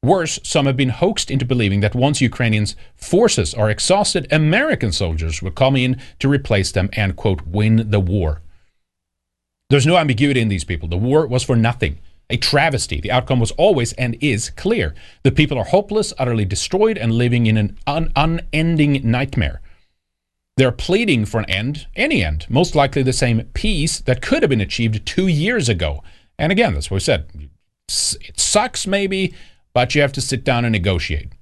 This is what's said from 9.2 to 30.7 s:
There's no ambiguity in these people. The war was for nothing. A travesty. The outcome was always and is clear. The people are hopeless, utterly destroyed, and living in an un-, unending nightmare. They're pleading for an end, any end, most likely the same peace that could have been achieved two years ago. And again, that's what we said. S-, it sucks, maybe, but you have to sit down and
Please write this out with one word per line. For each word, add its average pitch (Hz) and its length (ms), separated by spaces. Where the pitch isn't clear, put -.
There's 139 160
no 170 120
ambiguity 139 440
in 113 60
these 95 160
people. 80 240
The 85 100
war 131 300
was 123 160
for 131 120
nothing. 110 440
A 117 60
travesty. 143 600
The 95 120
outcome 123 280
was 110 120
always 156 420
and 120 280
is 117 280
clear. 180 460
The 131 100
people 143 280
are - 60
hopeless, 208 520
utterly 117 280
destroyed, 196 520
and 113 160
living 120 320
in 110 120
an 107 280
un-, 156 300
unending 156 880
nightmare. 117 580
They're 131 160
pleading 170 540
for 113 140
an 107 100
end, 120 460
any 247 260
end, 78 280
most 160 260
likely 139 260
the 127 120
same 117 400
peace - 480
that 127 200
could 302 220
have 175 60
been 123 100
achieved 107 460
two 190 220
years 170 420
ago. 82 340
And 156 140
again, 196 220
that's 73 180
what 95 40
we 95 40
said. 82 280
S-, - 300
it - 200
sucks, - 460
maybe, 196 480
but 123 220
you 147 60
have 139 100
to 135 100
sit 123 220
down 120 220
and 113 80